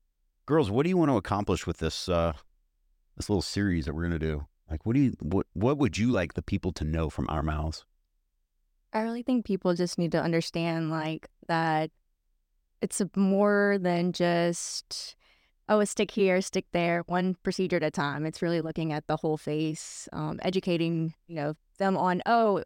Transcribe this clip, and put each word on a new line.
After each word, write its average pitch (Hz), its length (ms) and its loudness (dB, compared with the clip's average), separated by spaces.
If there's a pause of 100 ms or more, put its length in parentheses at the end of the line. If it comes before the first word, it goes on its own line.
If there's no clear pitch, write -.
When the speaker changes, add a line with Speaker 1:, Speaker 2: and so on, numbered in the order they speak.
(460)
Speaker 1:
girls, 139 240 2
what 117 140 2
do 170 60 0
you 185 80 2
want 160 140 4
to 123 60 4
accomplish 101 480 0
with 85 120 -4
this, - 320 -4
uh, 85 240 2 (840)
this - 140 -8
little 98 120 2
series 90 440 0
that 73 100 -6
we're 82 80 -4
gonna 85 160 -2
do? 76 260 -2 (240)
Like, 80 160 -6
what 113 100 2
do 139 60 4
you, 131 200 2
what, 87 320 0
what 120 240 0
would 107 200 2
you 117 140 2
like 90 220 0
the - 80 -6
people 90 320 -2
to - 100 -6
know 78 260 0
from 73 200 -4
our 78 120 -2
mouths? 78 440 -4 (1080)
Speaker 2:
I 220 80 -2
really 233 200 -6
think 247 240 2
people 190 300 2
just 175 220 -2
need 170 160 0
to 160 80 4
understand, 165 680 0
like, 160 380 -4 (200)
that 160 440 2 (880)
it's - 200 -2
a, 180 140 -2
more 202 640 4
than 175 320 0
just, - 1040 -2 (520)
"Oh, 214 140 4
a 208 40 2
stick - 260 -2
here, 190 260 4
a 190 40 2
stick - 300 -4
there, 170 360 0
one 180 360 0
procedure 185 340 0
at 160 60 -2
a 156 80 0
time." 147 340 -4
It's 160 160 -6
really 170 200 0
looking 160 320 -4
at 156 140 -6
the 156 100 0
whole 156 200 -2
face, 156 760 -6
um, 156 280 -6
educating, 165 720 0 (140)
you 170 80 -12
know, 151 200 -4 (240)
them 190 180 2
on, 180 280 2
"Oh, 220 400 4